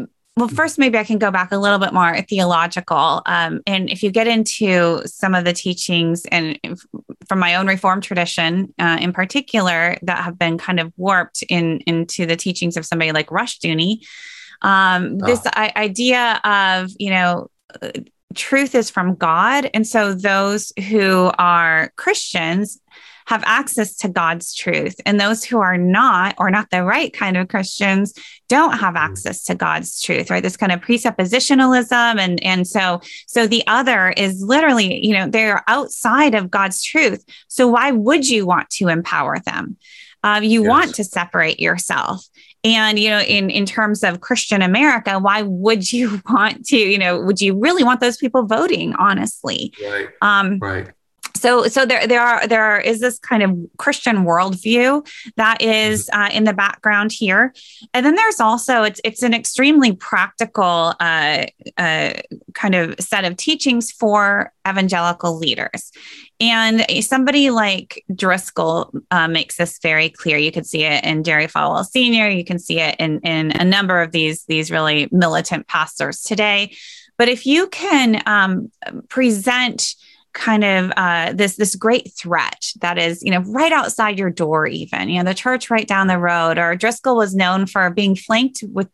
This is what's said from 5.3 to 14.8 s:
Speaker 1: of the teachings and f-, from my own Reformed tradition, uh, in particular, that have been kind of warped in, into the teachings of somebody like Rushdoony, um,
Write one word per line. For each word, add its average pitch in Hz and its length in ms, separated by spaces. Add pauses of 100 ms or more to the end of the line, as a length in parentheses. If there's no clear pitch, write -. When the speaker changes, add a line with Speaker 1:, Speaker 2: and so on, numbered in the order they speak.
Speaker 1:
of 180 120
the 175 80
teachings 170 760
and 160 360
f-, - 220 (420)
from 190 120
my 175 160
own 190 100
Reformed 190 380
tradition, 175 720
uh, 165 240
in 180 120
particular, 185 920
that 175 200
have 175 140
been 165 220
kind 185 200
of 165 160
warped 180 540
in, 170 380
into 165 400
the 165 80
teachings 175 420
of 160 80
somebody 160 280
like 156 160
Rushdoony, 180 720 (600)
um, 190 640